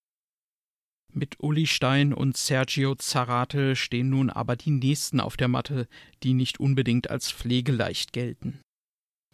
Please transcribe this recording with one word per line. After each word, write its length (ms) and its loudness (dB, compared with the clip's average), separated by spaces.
Mit 280 -6
Uli 260 2
Stein 460 2
und 240 0
Sergio 600 0
Zarate 800 0
stehen 360 -2
nun 200 2
aber 240 -2
die 160 -2
Nächsten 480 0
auf 180 -2
der 120 2
Matte, 400 -2
die 120 2
nicht 260 0
unbedingt 500 2
als 220 -4
pflegeleicht 800 -2
gelten. 480 -8